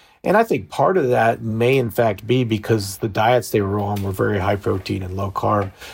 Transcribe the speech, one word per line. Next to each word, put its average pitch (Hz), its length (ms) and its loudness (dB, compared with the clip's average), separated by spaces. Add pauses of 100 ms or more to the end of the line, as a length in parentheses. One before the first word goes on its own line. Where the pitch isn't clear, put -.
(240)
And 185 120 2
I 226 80 6
think 139 240 -4
part 180 280 2
of 147 140 2
that 113 320 2
may, 113 360 2
in 120 120 0
fact, 107 360 0
be 127 160 2
because 107 560 0
the 113 100 -2
diets 113 420 2
they 110 100 2
were 101 180 0
on 101 240 -2
were 95 100 -4
very 104 260 0
high 101 180 0
protein 98 460 -4
and 92 140 -8
low 98 140 -4
carb. 104 420 -2 (220)